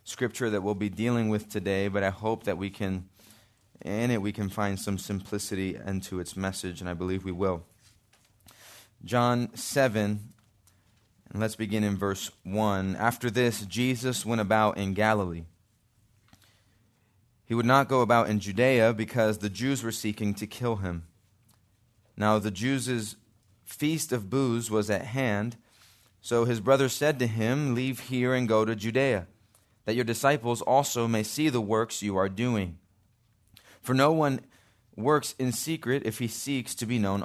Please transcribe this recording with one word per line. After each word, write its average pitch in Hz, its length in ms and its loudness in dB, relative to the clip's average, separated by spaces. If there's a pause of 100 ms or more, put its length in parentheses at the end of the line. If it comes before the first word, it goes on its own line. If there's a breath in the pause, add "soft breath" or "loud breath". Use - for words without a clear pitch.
scripture 120 460 -4
that 101 140 0
we'll 104 100 0
be 101 160 -2
dealing 113 400 0
with 107 200 -2
today, 98 380 -2
but 98 140 0
I 98 80 2
hope 110 360 -4
that 92 120 -2
we 95 140 -4
can, 95 380 -6 (760 soft breath)
in 110 240 -2
it, 110 140 0
we 104 80 -2
can 101 180 -4
find 98 300 -2
some 98 180 -4
simplicity 95 880 -6
into 95 340 -6
its - 160 -8
message, 95 460 -6
and 90 80 -6
I 87 60 -6
believe 92 300 -4
we 92 60 -6
will. 87 320 -2 (1400 loud breath)
John 120 500 2
seven, 107 800 0 (1000 soft breath)
and 104 80 -6
let's 110 160 -2
begin 107 280 0
in 101 120 2
verse 98 360 -2 (100)
one. 95 540 0
After 120 340 0
this, 110 340 2
Jesus 120 640 -2
went 113 160 0
about 107 380 4
in 98 160 0
Galilee. 98 480 0 (2000 soft breath)
He 113 80 -4
would 117 140 2
not 135 200 6
go 131 140 4
about 117 280 6
in 107 100 2
Judea 113 540 4
because 110 440 0
the 107 100 -2
Jews 113 360 -2
were 113 80 -2
seeking 104 420 -2
to 104 140 -6
kill 120 300 -2
him. 87 260 -4 (1120)
Now 107 220 4
the 107 100 -2
Jews' 120 680 -2 (480)
feast - 480 -2
of 104 200 -2
booths 117 400 0
was 107 180 0
at 101 160 0
hand, 113 520 -2 (600 soft breath)
so 117 260 2
his 120 140 0
brother 131 300 4
said 147 300 0
to 123 80 2
him, 117 480 0
'Leave 127 240 -2
here 127 340 0
and 123 160 0
go 110 160 4
to 113 100 -2
Judea, 110 520 0 (580 soft breath)
that 107 80 0
your 120 120 0
disciples 120 580 0
also 123 440 2
may 113 140 0
see 147 260 0
the 123 140 2
works 110 400 -2
you 98 160 -2
are 95 100 2
doing. 98 520 -2 (1040 loud breath)
For 127 100 -2
no 139 180 6
one 147 280 2 (560 soft breath)
works 139 420 2
in 127 140 0
secret 143 560 -2
if 110 100 -4
he 120 100 -2
seeks 131 460 -4
to 113 140 -6
be 123 100 0
known 98 260 2